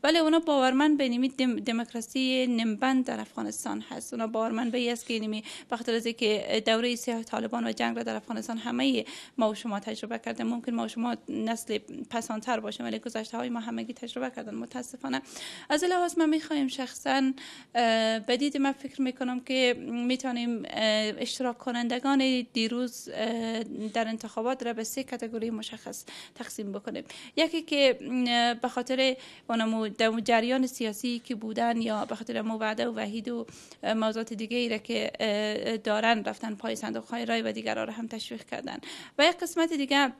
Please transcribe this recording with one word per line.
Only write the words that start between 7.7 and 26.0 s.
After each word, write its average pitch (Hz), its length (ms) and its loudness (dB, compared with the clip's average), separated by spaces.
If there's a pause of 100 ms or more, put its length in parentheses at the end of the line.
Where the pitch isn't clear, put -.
جنگ 233 260 0
را 233 60 -4
در 226 120 -4
افغانستان 226 420 -6
همه 240 480 0 (320)
ما 220 120 4
و 214 60 -2
شما 208 240 -4
تجربه 220 400 -6
کردیم، 233 280 -4
ممکن 240 240 -4
ما 226 120 -2
و 220 40 -4
شما 233 280 -4 (140)
نسل 220 480 -2 (320)
پسانتر 226 500 -2
باشیم 220 260 -8
ولی 220 140 -4
گذشته 226 380 -6
های 247 120 -2
ما 233 100 -4
همگی 226 340 -6
تجربه 247 420 -8
کردن 220 200 -10
متاسفانه. 254 680 -6 (480)
از 302 140 4
این 359 80 4
لحاظ 349 260 2
ما 330 80 6
می‌خوایم 302 420 2
شخصاً، 262 640 0 (440)
اه، 226 440 4
بدید 269 380 0
من 277 140 4
فکر 269 300 -6
می‌کنم 254 380 -2
که 254 360 4 (140)
می‌تونیم، 240 760 0
اه، 214 520 2
اشتراک 240 400 -2
کنندگان 254 960 2
دیروز، 240 600 -2
اه، 226 500 -2
در 220 440 -2
انتخابات 226 560 -4
را 233 100 -2
به 220 100 -4
سه 262 200 -6
کتگوری 233 460 -6
مشخص 220 560 -8 (300)